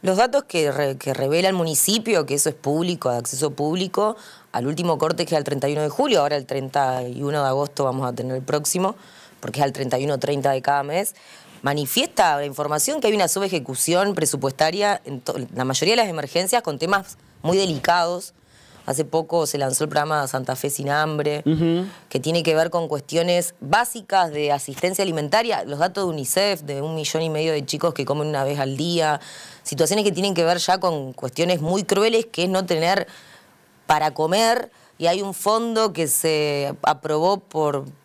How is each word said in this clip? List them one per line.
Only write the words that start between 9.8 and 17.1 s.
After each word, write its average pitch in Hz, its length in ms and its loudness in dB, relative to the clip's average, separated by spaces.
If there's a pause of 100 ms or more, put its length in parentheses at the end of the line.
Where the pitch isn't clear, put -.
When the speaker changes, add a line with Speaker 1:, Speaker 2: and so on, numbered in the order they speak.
Speaker 1:
y 135 80 0
uno 143 140 0
treinta 139 320 0
de 131 100 0
cada 143 220 0
mes, 165 320 -4 (460)
manifiesta 151 720 2
la 143 100 -2
información 151 540 -2
que 240 80 2
hay 214 80 4
una 185 140 2
subejecución 180 840 0
presupuestaria 156 920 0
en 135 160 -10
to-, - 140 -4 (200)
la 131 80 -2
mayoría 131 300 2
de 233 80 4
las 214 80 0
emergencias 170 520 0
con 147 160 -4
temas 190 400 -2 (240)